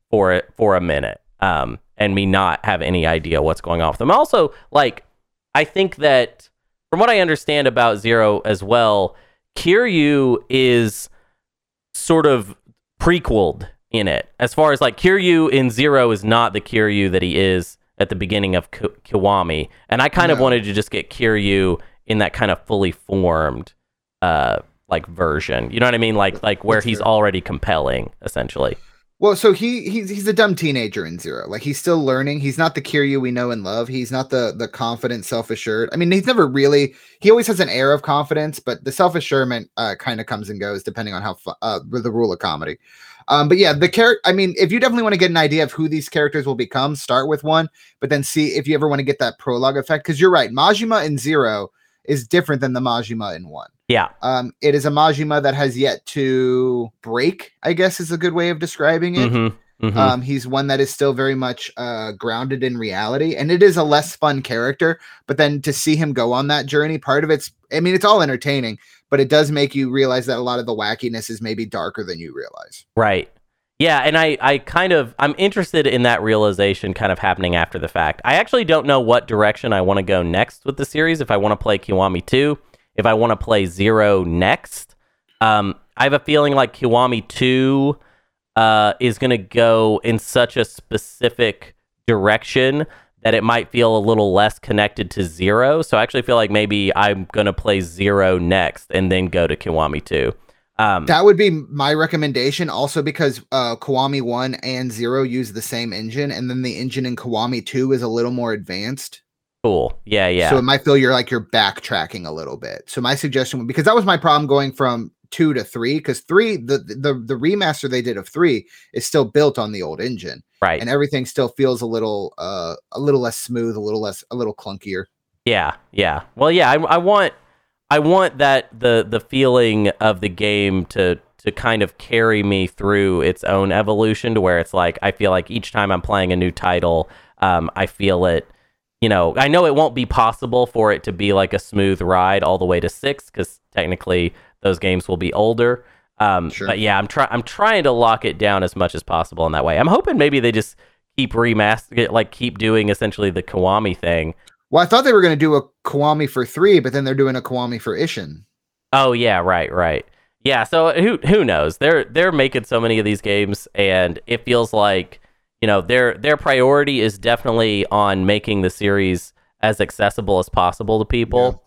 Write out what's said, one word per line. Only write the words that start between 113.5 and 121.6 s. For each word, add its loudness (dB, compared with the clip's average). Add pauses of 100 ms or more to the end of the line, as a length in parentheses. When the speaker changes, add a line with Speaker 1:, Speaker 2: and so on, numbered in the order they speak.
Speaker 2:
would, -8
because -2
that 6
was 2
my 2
problem 2
going 2
from -4 (180)
two 0
to -2
three, -4
'cause -6
three, 2
the, -2
the, -4
the -6
remaster -2
they -2
did -4
of -10
three 0 (260)
is -6
still 2
built 2
on -4
the -10
old -8
engine. -8 (180)
Speaker 1:
Right. 0
Speaker 2:
And -6
everything -2
still -2
feels -2